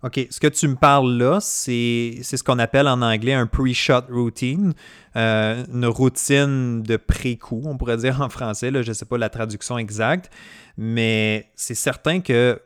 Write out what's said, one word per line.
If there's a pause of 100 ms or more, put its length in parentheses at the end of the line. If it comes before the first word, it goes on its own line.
Ok,
ce
que
tu
me
parles
là,
c'est,
c'est
ce
qu'on
appelle
en
anglais
un
pre-shot
routine, (420)
euh,
une
routine
de
pré-coup,
on
pourrait
dire
en
français,
là,
je
sais
pas
la
traduction
exacte, (440)
mais
c'est
certain
que